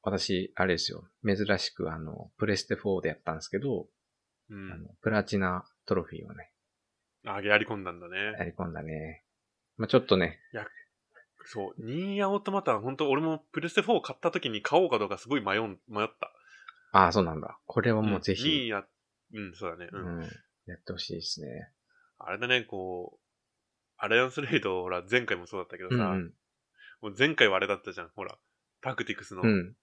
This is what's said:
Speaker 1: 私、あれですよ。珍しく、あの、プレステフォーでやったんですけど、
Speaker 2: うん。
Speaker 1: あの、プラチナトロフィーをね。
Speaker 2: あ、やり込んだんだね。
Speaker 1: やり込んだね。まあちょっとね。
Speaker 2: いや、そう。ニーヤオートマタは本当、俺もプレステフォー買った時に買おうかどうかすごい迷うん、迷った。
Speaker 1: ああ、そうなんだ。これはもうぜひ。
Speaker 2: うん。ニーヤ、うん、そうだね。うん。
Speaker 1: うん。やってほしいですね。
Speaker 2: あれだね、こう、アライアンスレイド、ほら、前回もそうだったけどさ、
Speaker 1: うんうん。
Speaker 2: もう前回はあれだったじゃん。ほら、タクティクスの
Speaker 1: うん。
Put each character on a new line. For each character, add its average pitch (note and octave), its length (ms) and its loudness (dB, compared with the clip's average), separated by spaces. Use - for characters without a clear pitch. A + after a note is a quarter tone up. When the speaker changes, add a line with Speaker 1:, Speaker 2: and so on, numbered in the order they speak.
Speaker 1:
私、 F#2+ 520 0
あ F#2+ 120 2
れ F2+ 80 4
で E2 40 -2
す - 140 -4
よ。 - 160 -14
珍 G2+ 340 2
し - 120 -4
く、 - 200 -4
あ D#2+ 80 -6
の、 D#2 380 -10
プ - 80 0
レ G#2 120 2
ス - 100 -6
テ - 80 0
フ G2 220 0
ォ - 20 0
ー E2 40 -4
で E2 60 0
や D#2 60 -2
っ - 40 -16
た - 140 -6
ん D#2+ 40 -4
で D#2 40 -10
す - 80 -14
け - 100 -4
ど、 A2 280 -4
Speaker 2:
う G#2+ 40 -16
ん。 F#2+ 180 -12
Speaker 1:
あ F2 40 -12
の、 E2 120 -14
プ - 80 2
ラ G#2+ 160 4
チ G#2 140 0
ナ F#2 260 0
ト G#2 80 2
ロ F2+ 80 2
フ E2 140 -10
ィ D#2+ 60 -10
ー - 40 -16
を G2+ 80 -16
ね。 - 180 -20
Speaker 2:
あ、 G2+ 140 -6
や G#2 160 6
り G#2+ 80 4
込 G#2+ 140 -4
ん F#2+ 60 -8
だ F2+ 80 -6
ん F2 80 -14
だ F2 80 -16
ね。 F2+ 80 -10
Speaker 1:
や F2 60 -2
り E2+ 80 -6
込 F2+ 140 -6
ん E2+ 80 -6
だ D#2 80 -8
ね。 D#2+ 420 -10
ま A2 80 -2
あ - 20 -8
ち - 60 2
ょ - 40 10
っ - 40 6
と F#2+ 160 4
ね。 E2+ 200 0
Speaker 2:
い A#2+ 40 -10
や、 G#2+ 100 -8
そ G2+ 320 -8
う。 A#2 40 -12
ニ E3+ 320 -4
ー - 20 -2
ヤ G3 140 2
オ G3+ 80 2
ー G3+ 40 -4
ト G3 100 -2
マ G3 100 0
タ C#3 120 4
は G#2 60 0
本 C3 180 -4
当、 D3+ 100 2
俺 C#3 140 4
も D#3+ 200 0
プ D3+ 80 -2
レ E3 80 -4
ス - 60 -8
テ G#3 80 6
フ A3+ 100 2
ォ G#3 40 6
ー D#3+ 60 4
買 - 120 -6
っ - 60 -16
た E3+ 100 2
時 - 200 -4
に G#2 100 -4
買 D3 180 4
お F3+ 100 6
う - 20 2
か A#2 80 4
ど G2+ 80 2
う - 20 -4
か G2 80 -2
す - 120 -14
ご C#3+ 100 0
い G#2+ 60 -2
迷 G2 120 2
う A2+ 80 2
ん、 G2 140 -6
迷 G#2 160 0
っ A2 40 -2
た。 - 220 -8
Speaker 1:
あ F#2+ 140 10
あ、 E2+ 60 4
そ G2+ 100 4
う - 20 6
な D#2+ 100 -2
ん D#2 60 -4
だ。 - 260 -10
こ - 140 0
れ A2+ 120 4
は A2 100 2
も G#2 160 2
う - 20 -2
ぜ G2 140 0
ひ。 A#2 80 -4
Speaker 2:
う C3+ 40 0
ん。 D#3+ 40 2
ニ D#3 140 2
ー A#2 40 -4
ヤ、 G2+ 160 -2
う A2 80 -10
ん、 F#2 140 -10
そ F#2 140 -6
う - 20 -4
だ E2+ 60 -8
ね。 F2 140 -12
う G2 80 -8
ん。 F2 200 -6
Speaker 1:
う - 20 -6
ん。 - 20 -8
や F2 100 -12
っ - 80 -20
て - 80 -10
ほ E2+ 60 -8
し - 120 -8
い F#2 40 -6
で E2 80 -8
す - 180 -6
ね。 C#2+ 300 -12
Speaker 2:
あ - 140 -8
れ G2+ 60 -6
だ A#2+ 80 -4
ね、 B2 160 2
こ F#2 560 -8
う、 - 20 -20
ア G2+ 60 -2
ラ A2 80 4
イ A#2+ 40 8
ア C3 60 4
ン B2+ 40 -4
ス C#3 100 -6
レ C3+ 160 0
イ B2+ 40 4
ド、 F#2 200 0
ほ F2+ 80 -4
ら、 F2+ 220 -2
前 B2 160 2
回 G#2 100 0
も F2 100 -12
そ G2 120 -8
う - 20 -4
だ F2 40 -6
っ - 40 -12
た - 80 -16
け F#2 60 -14
ど F#2 80 -8
さ、 B2+ 40 2
Speaker 1:
う A#2+ 40 2
ん - 20 4
う F#2 200 2
ん。 E2 140 -8
Speaker 2:
も A2 80 -6
う G2 80 -12
前 D3 160 4
回 A2+ 140 8
は F#2+ 80 4
あ F#2 40 4
れ F#2+ 60 0
だ G2 80 0
っ - 80 -8
た G2 100 -10
じ F#2 80 -12
ゃ E2+ 40 -10
ん。 E2+ 120 -16
ほ G2 80 -6
ら、 - 140 -10
タ C3 160 -6
ク A2+ 80 -4
テ G#2+ 80 -6
ィ - 40 -4
ク A2 80 -14
ス - 100 -16
の F#2 80 -4
Speaker 1:
う A#2 40 4
ん。 G2+ 360 2